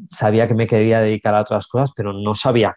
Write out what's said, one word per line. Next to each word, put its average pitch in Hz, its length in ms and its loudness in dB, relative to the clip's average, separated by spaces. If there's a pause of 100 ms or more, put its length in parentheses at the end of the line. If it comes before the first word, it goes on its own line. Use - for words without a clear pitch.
sabía 110 380 0
que 110 80 0
me 110 120 0
quería 113 340 2
dedicar 107 340 0
a 107 60 4
otras 104 260 -4
cosas, 135 300 -2
pero 101 160 -6
no 104 220 -4
sabía 117 420 0